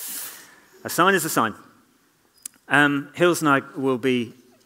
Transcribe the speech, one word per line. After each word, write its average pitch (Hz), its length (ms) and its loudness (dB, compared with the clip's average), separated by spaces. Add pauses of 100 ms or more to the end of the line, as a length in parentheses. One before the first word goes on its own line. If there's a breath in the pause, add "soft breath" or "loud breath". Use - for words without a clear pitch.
(840 loud breath)
A 110 60 -10
sign 190 260 2
is 156 100 0
a 151 40 -4
sign. 110 240 0 (1120)
Um, 143 460 2
Hills 170 280 2
and 151 80 2
I 135 120 4 (140)
will 131 220 -2
be, 123 360 -2 (320)